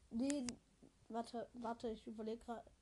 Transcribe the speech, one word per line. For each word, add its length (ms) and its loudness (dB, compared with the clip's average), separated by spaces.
nee, 360 4
warte, 460 0
warte, 360 0
ich 160 -4
überleg 380 -2
grad. 260 -6